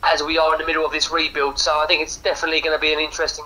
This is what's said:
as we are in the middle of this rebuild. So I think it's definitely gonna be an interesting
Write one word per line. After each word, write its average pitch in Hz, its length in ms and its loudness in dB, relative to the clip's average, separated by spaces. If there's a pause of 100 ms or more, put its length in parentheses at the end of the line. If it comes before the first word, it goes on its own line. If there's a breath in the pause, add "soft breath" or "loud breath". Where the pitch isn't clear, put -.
as 156 220 2
we 160 160 0
are 160 160 4
in 156 40 -2
the 156 60 -4
middle 160 180 0
of 147 80 0
this 151 200 -2
rebuild. 151 480 0
So 156 200 2
I 151 60 2
think 160 160 2
it's - 160 -6
definitely 160 440 0
gonna 156 180 0
be 156 120 2
an 151 80 0
interesting 151 460 -4